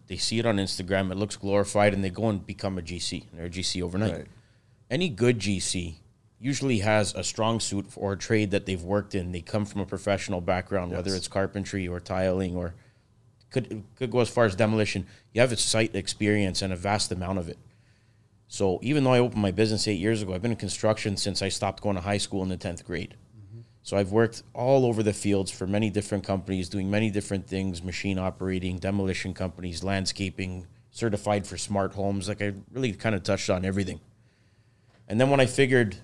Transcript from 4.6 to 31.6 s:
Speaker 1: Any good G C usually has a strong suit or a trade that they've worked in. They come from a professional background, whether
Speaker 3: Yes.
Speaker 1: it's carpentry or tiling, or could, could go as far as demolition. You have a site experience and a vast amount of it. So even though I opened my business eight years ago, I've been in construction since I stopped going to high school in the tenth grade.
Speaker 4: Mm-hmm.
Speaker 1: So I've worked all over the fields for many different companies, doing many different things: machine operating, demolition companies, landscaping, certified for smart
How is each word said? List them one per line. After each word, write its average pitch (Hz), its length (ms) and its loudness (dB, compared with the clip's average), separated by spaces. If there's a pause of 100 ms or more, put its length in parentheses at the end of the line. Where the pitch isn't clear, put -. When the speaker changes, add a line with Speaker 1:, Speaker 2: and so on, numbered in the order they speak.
Speaker 1:
Any 170 180 0
good 117 300 2
G 95 200 0
C 85 400 -4 (400)
usually 131 400 0
has 107 360 2
a 90 80 -6
strong 113 360 0
suit 98 360 -4
or 98 180 -2
a 95 40 -4
trade 107 340 2
that 98 160 0
they've 92 160 -2
worked 101 320 -2
in. 90 160 -2
They 87 100 -4
come 104 240 -2
from 101 160 -6
a 92 40 -2
professional 98 560 -2
background, 90 500 -2
whether 90 180 -4
Speaker 3:
Yes. 95 80 0
Speaker 1:
it's 87 100 -4
carpentry 98 600 -2
or 87 120 -4
tiling, 92 560 0
or 87 200 -4 (720)
could, 107 340 -4 (120)
could 123 160 -4
go 120 100 4
as 113 80 4
far 120 160 4
as 95 100 2
demolition. 107 500 2 (280)
You 110 80 4
have 127 100 6
a 110 60 0
site - 380 2
experience 101 680 2
and 98 100 -2
a 92 60 -4
vast 101 340 0
amount 92 280 -2
of 80 100 -6
it. - 80 -12 (920)
So 95 300 2
even 139 220 2
though 127 100 6
I 123 60 8
opened 110 240 2
my 98 80 4
business 107 360 2
eight 104 120 2
years 107 240 0
ago, 92 100 -4
I've 90 80 -4
been 117 100 0
in 107 60 -2
construction 107 600 0
since 95 260 -2
I 95 60 0
stopped - 340 -2
going 104 120 2
to 87 60 -4
high 101 160 0
school 98 240 -2
in 92 80 -2
the 92 80 -4
tenth 87 260 -8
grade. - 320 -8 (220)
Speaker 4:
Mm-hmm. - 220 -18 (240)
Speaker 1:
So - 120 -4
I've 98 160 2
worked 110 300 2 (140)
all 131 320 6
over 110 160 2
the 104 100 4
fields 101 380 0
for - 160 -6
many 104 240 2
different 98 320 -2
companies, 92 440 -2
doing 95 220 -2
many 107 220 2
different 98 360 -4
things: 95 360 -4
machine 92 340 -4
operating, 92 640 -2
demolition 95 560 -2
companies, 87 480 -6
landscaping, 92 840 -4 (240)
certified 104 560 0
for 90 120 -10
smart 98 360 -2